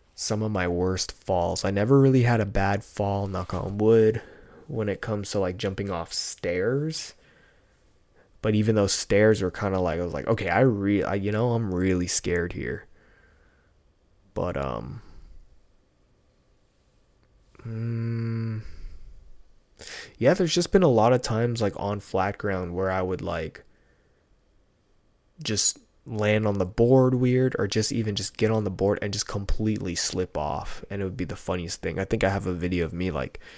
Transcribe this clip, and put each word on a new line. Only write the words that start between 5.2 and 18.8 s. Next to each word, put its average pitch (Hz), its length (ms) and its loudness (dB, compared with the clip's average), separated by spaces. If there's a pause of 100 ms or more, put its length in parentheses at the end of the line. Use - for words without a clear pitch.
to, 104 80 -2
like, 92 200 0
jumping 98 320 -4
off 85 240 -6
stairs. 120 1000 -2 (1300)
But 110 140 0
even 107 200 4
those 101 180 2
stairs 104 500 4
were 92 80 0
kinda 95 300 -2
like, 85 200 0
I 87 40 -2
was 87 100 -6
like, 73 140 -6
"Okay, 101 200 0
I 87 120 4
re-, 101 420 2
I, 92 120 -2
you 101 160 -2
know, 117 220 0
I'm 113 220 -2
really 90 320 2
scared 87 480 -2
here." - 320 -8 (1500)
But, 87 240 -4
um, 64 460 -6 (2750)
mm, 113 960 -4 (1500)